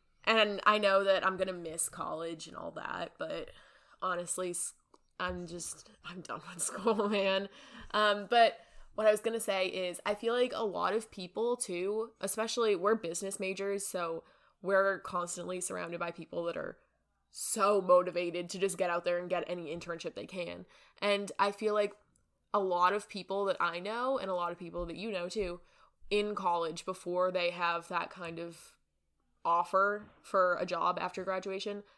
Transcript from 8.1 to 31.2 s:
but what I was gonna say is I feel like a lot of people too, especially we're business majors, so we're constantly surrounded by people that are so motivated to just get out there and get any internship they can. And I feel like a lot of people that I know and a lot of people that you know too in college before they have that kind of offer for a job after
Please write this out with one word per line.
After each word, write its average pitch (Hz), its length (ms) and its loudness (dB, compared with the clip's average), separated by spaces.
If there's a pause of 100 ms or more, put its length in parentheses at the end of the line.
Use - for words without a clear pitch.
but 233 240 8 (400)
what 214 120 2
I 214 60 10
was 214 80 2
gonna 226 200 -2
say 190 280 2
is 180 380 -4
I 208 80 2
feel 226 200 0
like 247 200 2
a - 100 0
lot 180 280 0
of 214 180 -2
people 220 460 -2
too, 208 540 -4 (100)
especially 220 560 0
we're 196 200 4
business 196 440 -6
majors, 196 460 -2
so 165 360 -4 (380)
we're 196 400 4
constantly 175 600 -6
surrounded 175 400 -6
by 170 120 -4
people 170 320 -6
that 170 120 -4
are - 200 -6 (540)
so 202 500 4
motivated 180 680 4
to 190 80 -6
just 180 200 0
get 180 120 2
out 175 140 -2
there 175 140 2
and 175 120 -6
get 175 180 0
any 170 260 -6
internship 170 400 -8
they 104 120 -10
can. 180 400 -10 (340)
And 202 380 0
I 202 140 4
feel 208 220 -2
like 208 180 2 (640)
a 208 60 4
lot 180 320 4
of 202 160 -4
people 196 380 -4
that 190 120 0
I 170 220 0
know 240 380 -2
and 196 120 -4
a 185 40 0
lot 175 180 -2
of 175 60 -10
people 175 280 -8
that 170 100 -8
you 220 140 -6
know 180 180 -4
too 180 320 -4 (500)
in 208 240 2
college 170 500 -2
before 180 480 0
they 175 180 2
have 170 380 -2
that 170 220 -2
kind 170 280 -10
of 170 200 -10 (840)
offer 196 600 4 (140)
for 180 400 4
a 180 60 0
job 175 340 0
after 180 240 -4